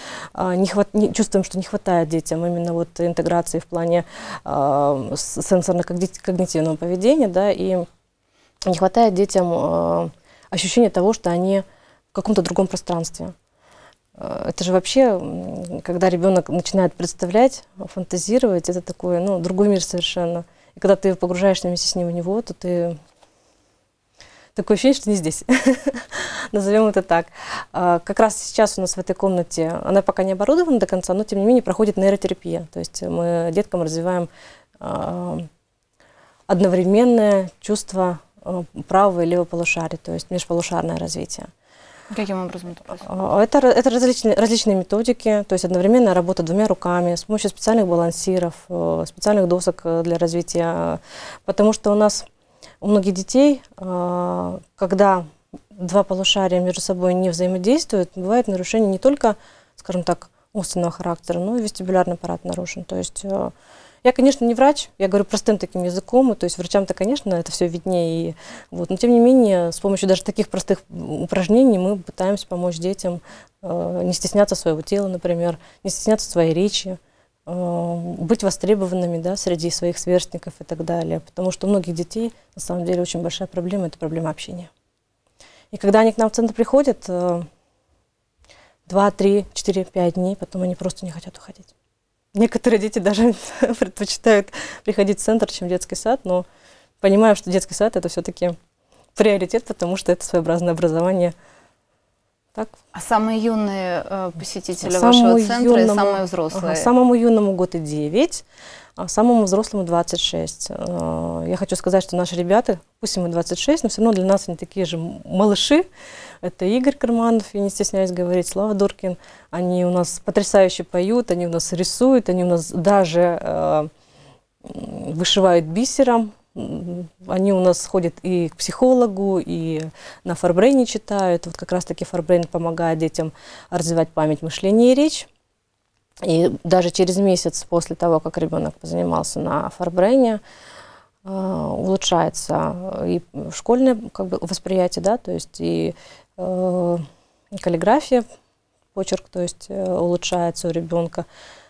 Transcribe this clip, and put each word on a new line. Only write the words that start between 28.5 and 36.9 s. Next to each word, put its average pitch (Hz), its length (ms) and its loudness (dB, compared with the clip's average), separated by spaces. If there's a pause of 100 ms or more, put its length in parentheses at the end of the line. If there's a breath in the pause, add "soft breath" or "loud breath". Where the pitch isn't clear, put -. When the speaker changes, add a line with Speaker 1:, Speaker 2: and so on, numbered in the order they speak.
Speaker 1:
у - 40 -6
нас 185 140 -4
в 185 40 -6
этой 185 140 -4
комнате, 175 540 -2 (160)
она 196 180 2
пока - 200 -2
не 190 100 0
оборудована 262 460 2
до 185 80 2
конца, 185 260 -4
но 202 120 0
тем 196 160 -2
не 196 40 2
менее 240 180 4
проходит 202 340 0
нейротерапия. 180 760 0
То 175 60 -10
есть - 240 -10
мы 170 500 -2
деткам 185 300 -2
развиваем, 165 460 -2 (520 loud breath)
а, 175 580 -6 (1080 soft breath)
одновременное 196 1040 4 (100)